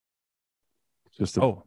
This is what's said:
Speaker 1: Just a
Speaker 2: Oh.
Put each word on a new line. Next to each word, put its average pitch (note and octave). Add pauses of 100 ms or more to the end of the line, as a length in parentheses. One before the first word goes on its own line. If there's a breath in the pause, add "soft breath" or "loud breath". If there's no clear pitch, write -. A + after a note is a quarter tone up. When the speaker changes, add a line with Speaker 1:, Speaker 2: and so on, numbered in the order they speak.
(1160)
Speaker 1:
Just -
a B2+
Speaker 2:
Oh. G#2